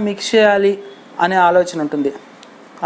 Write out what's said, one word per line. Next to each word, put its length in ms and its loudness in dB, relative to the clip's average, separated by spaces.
మిక్స్ 280 -6
చేయాలి 380 2
అనే 140 2
ఆలోచన 380 2
ఉంటుంది. 260 -4